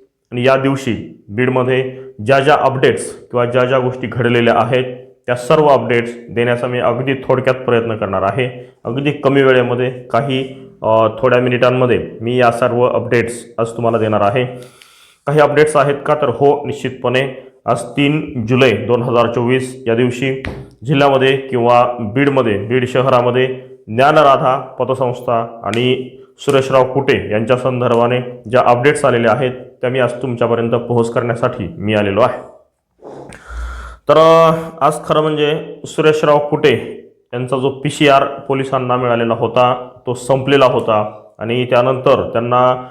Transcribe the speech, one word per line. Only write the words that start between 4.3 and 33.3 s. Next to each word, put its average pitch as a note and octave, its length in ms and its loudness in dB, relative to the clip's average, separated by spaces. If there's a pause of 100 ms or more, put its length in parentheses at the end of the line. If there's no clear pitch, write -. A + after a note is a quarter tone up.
आहेत B2+ 400 -2 (280)
त्या B2 100 0
सर्व D3+ 320 2
अपडेट्स A#2+ 440 2 (180)
देण्याचा A#2+ 380 -2
मी B2 120 -4
अगदी C3 340 0
थोडक्यात C3 420 0
प्रयत्न A2+ 420 0
करणार G2 240 -2
आहे. B2 520 -4 (100)
अगदी C#3 280 -2
कमी C#3 300 2
वेळेमध्ये B2+ 480 2
काही, B2+ 680 -4 (260)
अ, A2 260 2 (140)
थोड्या B2 180 4
मिनिटांमध्ये B2 720 2 (120)
मी A#2+ 160 -2
या A#2+ 140 4
सर्व A#2+ 320 0
अपडेट्स A#2 640 -2 (120)
आज A2+ 140 -4
तुम्हाला A#2 260 -2
देणार G#2+ 240 0
आहे. A#2+ 240 0 (840)
काही D3 120 2
अपडेट्स D3 360 4
आहेत C#3+ 200 2 (100)
का? D3+ 100 2
तर D3 140 -2
हो, C#3 360 2
निश्चितपणे. B2 880 -4 (140)
आज A#2 180 -2
तीन C#3+ 600 -2
जुलै B2+ 260 4
दोन A2 320 -2
हजार A#2+ 280 2
चोवीस B2 560 -2
या A2+ 80 2
दिवशी C3 480 -2 (420)
जिल्ह्यामध्ये C#3 520 2
किंवा A#2+ 600 2
बीडमध्ये, A#2+ 580 0
बीड A#2+ 300 -2
शहरामध्ये B2+ 720 0 (260)
ज्ञानराधा C3+ 720 4
पतसंस्था B2 1040 -4
आणि B2+ 460 -2 (280)
सुरेशराव C3 560 2
कुटे A2 380 0
यांच्या A#2 260 0
संदर्भाने B2 640 0 (300)
ज्या B2 160 2
अपडेट्स C3 400 2
आलेल्या A#2 260 4
आहेत B2+ 200 0
त्या - 380 -8
मी C3 100 -4
आज A#2+ 140 0
तुमच्यापर्यंत A#2 580 -2
पोहोच A#2 420 -2
करण्यासाठी A#2+ 640 -4
मी G#2 160 -2
आलेलो G2+ 280 0
आहे. - 320 -2 (1600)